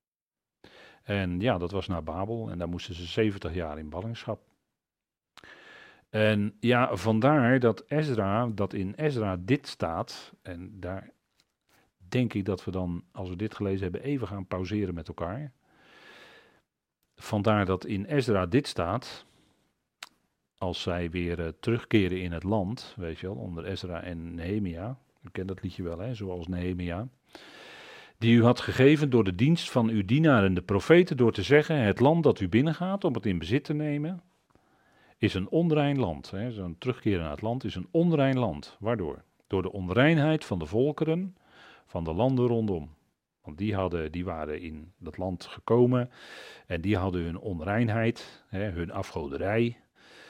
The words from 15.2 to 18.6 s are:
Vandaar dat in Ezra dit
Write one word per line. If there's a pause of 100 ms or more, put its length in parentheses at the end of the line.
Vandaar
dat
in
Ezra
dit